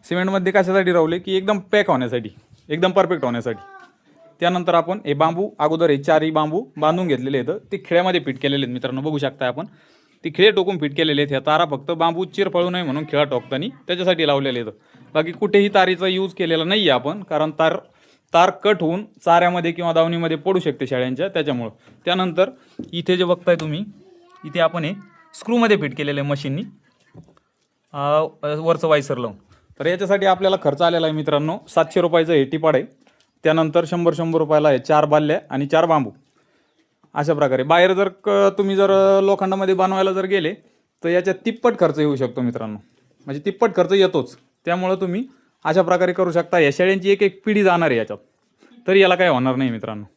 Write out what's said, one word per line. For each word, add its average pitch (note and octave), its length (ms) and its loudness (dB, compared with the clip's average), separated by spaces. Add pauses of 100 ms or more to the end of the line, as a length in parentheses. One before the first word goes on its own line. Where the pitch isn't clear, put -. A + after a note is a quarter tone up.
सिमेंटमध्ये F#3 480 -2
कशासाठी F#3 380 2
रवले E3 280 2
की F#3+ 160 -6
एकदम F#3+ 240 0
पॅक G3+ 300 0
होण्यासाठी, B2 400 -2 (400)
एकदम E3+ 220 0
परफेक्ट F3+ 340 0
होण्यासाठी. A#2+ 360 -4 (760)
त्यानंतर F3 340 0
आपण E3+ 320 0
हे D3 80 -2
बांबू, E3 360 0 (100)
अगोदर D#3+ 300 2
हे C#3 140 0
चारही D#3 280 2
बांबू D#3 340 -2 (120)
बांधून E3 300 0
घेतलेले C3+ 300 -2
आहेत, A#2+ 120 -4 (220)
ते G3+ 60 -8
खिळ्यामध्ये F3 480 0
फिट C3+ 160 -6
केलेले C#3 240 -2
आहेत B2 80 -8
मित्रांनो, B2+ 280 -8
बघू D3+ 160 -4
शकता C3+ 300 -6
आपण. C#3 180 -8 (580)
ते F3 120 -8
खिळे G3+ 160 4
टोकून F#3 260 -2
फिट D3 200 -4
केलेले D#3 240 0
आहेत. D3 100 -2
ह्या C3+ 80 -2
तारा D#3 260 0
फक्त C#3+ 260 -8
बांबू E3+ 340 -2
चिरफळू F3+ 440 -2
नये F3+ 140 -4
म्हणून D#3 200 -4
खिळा D3 200 0
टोकतानी C#3 460 -4
त्याच्यासाठी F3 580 -2
लावलेले C#3 320 -2
आहेत. A2 120 -8 (420)
बाकी D#3+ 180 0
कुठेही G3+ 380 2
तारेचा F#3 380 2
यूज F#3 260 -2
केलेला E3 300 -2
नाही G3+ 180 0
आहे F3 80 2
आपण, C#3 340 0
कारण D#3 360 -4
तार, D#3+ 180 2 (560)
तार F3 160 6
कट G3 320 0
होऊन F3 240 -2 (200)
चाऱ्यामध्ये E3+ 460 2
किंवा E3+ 220 -4
दावणीमध्ये E3 440 0
पडू F3+ 220 0
शकते C#3 280 -4
शेळ्यांच्या, B2+ 400 -2
त्याच्यामुळं. C3+ 440 -4 (340)
त्यानंतर F3+ 440 0 (420)
इथे F3 260 -2
जे F#3 60 0
बघताय F3 320 0
तुम्ही, D#3 280 -6 (640)
इथे D#3 140 -8
आपण E3 240 0
हे E3+ 100 -6 (400)
स्क्रूमध्ये A3+ 440 2
फिट C#3+ 200 -6
केलेलं C#3+ 240 -4
आहे C#3+ 80 -4
मशीननी, C#3+ 340 -4 (1300)
अ, D3 320 0 (180)
वरचं D#3 440 -2
वायसर C#3+ 300 2
लावून. A2+ 180 -8 (440)
तर C#3+ 60 -6
याच्यासाठी F#3+ 400 0
आपल्याला F#3+ 380 2
खर्च F#3 180 0
आलेला E3 260 2
आहे D#3 80 -2
मित्रांनो D3+ 420 -2 (120)
सातशे E3 320 2
रुपयाचं E3+ 320 2
हे C#3 100 4
टिपाड D3+ 320 0
आहे. A#2 80 0 (600)
त्यानंतर D#3+ 440 2
शंभर, E3+ 260 0
शंभर E3 260 -2
रुपयाला D3+ 300 2
हे C3 100 2
चार D3+ 260 2
बाल्ल्या D3+ 340 2 (100)
आणि C#3 180 -4
चार D#3+ 180 2
बांबू. D3 240 0 (1040)
अशा D3 200 -2
प्रकारे C3 300 0
बाहेर F3 300 4
जर F#3+ 160 0 (140)
क-, G3+ 340 2
तुम्ही G3 180 0
जर, G3 420 4
अ, G3 40 4
लोखंडामध्ये G3 520 0
बनवायला F#3+ 380 0
जर F#3+ 140 -4
गेले F#3 280 -2 (500)
तर E3 60 -2
याच्या F3+ 240 0 (120)
तिप्पट A3+ 340 -2
खर्च D3+ 200 2
येऊ D3 160 0
शकतो C3 260 -4
मित्रांनो, A2 360 -6 (480)
म्हणजे C#3+ 200 -10
तिप्पट G3 300 0
खर्च F3 160 2
येतोच. F#3 460 0 (280)
त्यामुळं F#3 300 -2
तुम्ही F#3+ 320 -4 (360)
अशा D#3+ 180 2
प्रकारे F3+ 320 2
करू F3+ 180 0
शकता. E3+ 280 0
या C#3+ 140 4
शेळ्यांची F#3+ 360 0
एक G3+ 140 4
एक G3 220 -2
पिढी G#3 180 2
जाणार F3 260 4
आहे B2 80 2
याच्यात, A2 200 -4 (680)
तरी F#3+ 140 4
याला F#3 140 6
काही F3+ 140 2
होणार C3 260 0
नाही C3 140 -2
मित्रांनो. A2 340 -8 (140)